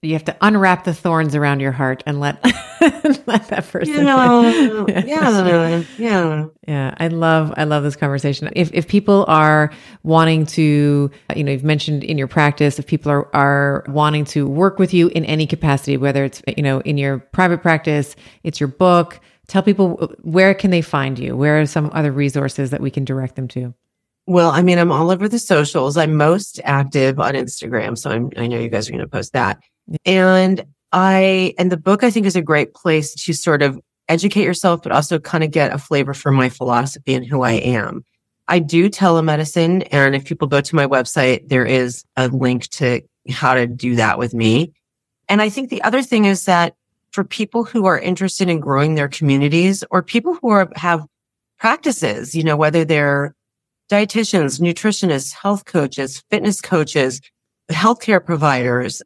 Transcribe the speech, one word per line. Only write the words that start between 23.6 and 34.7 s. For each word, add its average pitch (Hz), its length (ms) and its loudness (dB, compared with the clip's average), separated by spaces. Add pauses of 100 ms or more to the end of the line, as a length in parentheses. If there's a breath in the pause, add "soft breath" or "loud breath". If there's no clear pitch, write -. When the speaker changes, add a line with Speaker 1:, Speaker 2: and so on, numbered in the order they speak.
Speaker 2:
Well, 175 260 4
I 147 100 2
mean, 180 180 4
I'm 170 120 2
all 160 200 2
over 190 180 -2
the 233 100 -2
socials. 147 560 0
I'm 156 200 2
most 165 500 0
active 139 560 0
on 135 140 -2
Instagram. 117 640 -6
So 139 120 -10
I'm, 120 280 -4
I 117 100 -4
know 120 120 -6
you 117 100 -6
guys 113 200 -6
are - 20 -10
gonna 120 160 -8
post - 260 -8
that. 110 260 -2 (460)
And 185 580 2 (280)
I, 190 640 2
and 185 140 0
the 180 60 -4
book, 196 260 0
I 247 80 4
think, 208 140 0
is 185 100 0
a 180 60 0
great 151 320 -2
place 156 400 -2 (120)
to 165 80 -2
sort 147 280 0
of 139 180 0 (300)
educate 190 340 0
yourself, 170 400 0